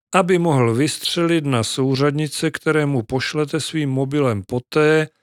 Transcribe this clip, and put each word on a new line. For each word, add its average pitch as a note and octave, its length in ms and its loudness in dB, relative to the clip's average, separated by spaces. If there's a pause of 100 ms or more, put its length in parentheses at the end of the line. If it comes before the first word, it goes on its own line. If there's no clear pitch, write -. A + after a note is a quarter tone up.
(140)
aby F3+ 260 2
mohl C3+ 340 2
vystřelit D#3+ 720 0
na B2 180 0
souřadnice, C#3+ 880 -2
kterému C#3+ 520 0
pošlete D3 560 -4
svým D3 300 -4
mobilem C3+ 540 0
poté, D3+ 640 2 (160)